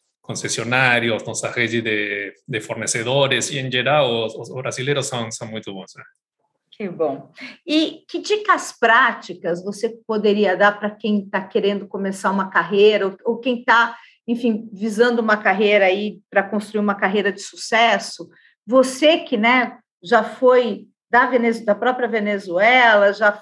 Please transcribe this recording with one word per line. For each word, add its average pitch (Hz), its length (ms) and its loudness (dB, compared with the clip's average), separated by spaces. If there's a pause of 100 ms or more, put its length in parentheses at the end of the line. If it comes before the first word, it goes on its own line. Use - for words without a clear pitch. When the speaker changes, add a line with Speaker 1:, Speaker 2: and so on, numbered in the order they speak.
(220)
Speaker 1:
concessionários, 117 1000 -2
nossa - 260 -6
rede 117 320 -2
de, 104 520 -4 (140)
de 110 140 -6
fornecedores, 120 880 -2
e 143 100 -6
em 131 120 -6
geral 123 540 0
os, 110 100 -8
os - 180 -14
brasileiros 127 540 -4
são, 117 240 -6
são 117 180 -12
muito 107 240 -12
bons, 92 220 -16
né? - 80 -20 (680)
Speaker 2:
Que 202 180 -10
bom. 151 420 -6 (360)
E 311 400 -2
que 339 120 -8
dicas 403 580 -2
práticas 208 840 0
você 202 260 -4 (180)
poderia 208 500 2
dar 202 220 2
pra 208 100 -4
quem 208 400 -2
tá 190 120 -2
querendo 202 460 -2
começar 190 440 -4
uma 196 180 -2
carreira, 196 580 4
ou, 190 180 -8
ou 226 140 -2
quem 247 240 -2
tá, 233 320 2 (320)
enfim, 233 460 -2
visando 226 480 0
uma 214 160 2
carreira 202 480 2
aí 202 340 -2 (100)
pra 196 120 0
construir 208 400 -4
uma 202 140 -2
carreira 202 360 0
de 196 100 -10
sucesso? 220 840 -2 (380)
Você 262 540 4
que, 254 180 -4
né, 233 400 0 (240)
já 214 220 2
foi 247 600 2 (260)
da 254 160 4
Venez-, 233 360 0
da 208 120 2
própria 247 320 -2
Venezuela, 208 1080 2
já, 208 280 0